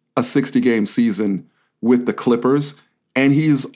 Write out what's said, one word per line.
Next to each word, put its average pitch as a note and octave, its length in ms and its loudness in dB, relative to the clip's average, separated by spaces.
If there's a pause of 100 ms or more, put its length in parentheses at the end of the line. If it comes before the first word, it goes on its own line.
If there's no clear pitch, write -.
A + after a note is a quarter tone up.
(160)
a B2+ 80 0
sixty-game B2 640 0
season G#2 640 -2 (320)
with B2 240 2
the A2+ 80 -2
Clippers. B2+ 600 0 (400)
And C#3 180 2
he's D3 320 0 (100)